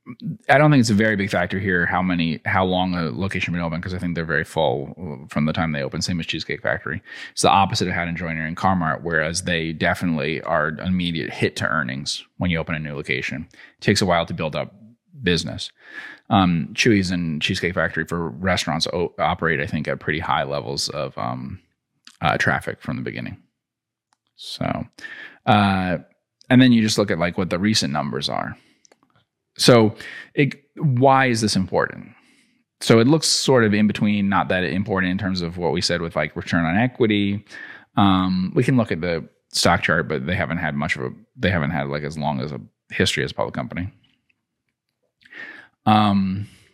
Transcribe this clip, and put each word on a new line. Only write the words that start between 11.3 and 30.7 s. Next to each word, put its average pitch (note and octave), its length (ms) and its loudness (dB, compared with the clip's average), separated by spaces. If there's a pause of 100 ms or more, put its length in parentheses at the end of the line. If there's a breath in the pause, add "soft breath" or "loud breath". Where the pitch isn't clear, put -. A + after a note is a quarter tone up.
hit - 240 -2
to - 100 -4
earnings C#2 580 -4 (120)
when F2+ 160 0
you E2 60 0
open D#2+ 180 -4
a - 20 -6
new D2+ 160 -8
location. C#2 580 -6
It - 280 -20
takes G2 200 4
a G#2 60 2
while E2+ 200 2
to F2 80 -8
build D#2+ 200 -6
up C#2+ 220 -6 (460)
business. - 500 -2 (580 loud breath)
Um, F2+ 420 4
Chuy's G2+ 380 2
and E2 320 -4
Cheesecake F2 320 -2
Factory E2 300 -2
for E2+ 260 -4
restaurants E2+ 640 -2
o-, F2 260 -2
operate, D#2+ 420 0
I D2+ 60 -2
think, D2 220 -4
at C#2 100 -4
pretty D#2 220 -4
high D2+ 240 0
levels C#2 440 -6
of, C#2 300 -8
um, B1+ 420 -8 (600)
uh, - 180 2
traffic - 420 -2
from - 160 -6
the B1+ 60 -6
beginning. A#1 360 -10 (960)
So, - 500 -8 (600 loud breath)
uh, F#2+ 520 2 (500)
and B2+ 140 8
then B2+ 100 8
you A2+ 80 6
just A2 180 2
look G#2 120 2
at, F2 80 0
like, F2 200 0
what F#2 120 -2
the F2+ 80 -2
recent G2+ 340 0
numbers C#2+ 360 -4
are. G1+ 280 -6 (1000 soft breath)
So A2+ 380 6 (380 loud breath)
it, C#3+ 200 2 (220)